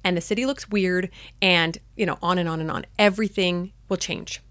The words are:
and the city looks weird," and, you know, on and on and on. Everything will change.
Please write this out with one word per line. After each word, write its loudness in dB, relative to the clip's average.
and 2
the 0
city -2
looks -4
weird," 0
and, 4
you 0
know, -2
on 0
and 0
on -4
and -4
on. -6
Everything 2
will 0
change. -8